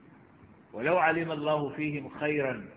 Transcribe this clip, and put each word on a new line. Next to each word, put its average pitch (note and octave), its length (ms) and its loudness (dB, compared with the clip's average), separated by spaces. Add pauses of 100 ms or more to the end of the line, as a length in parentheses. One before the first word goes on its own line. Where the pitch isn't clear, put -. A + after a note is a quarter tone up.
(720)
"Walau B2+ 260 2
alima D#3+ 340 4
Allahu D3 420 0
fihim D3 360 -4
khairan," C3+ 680 -2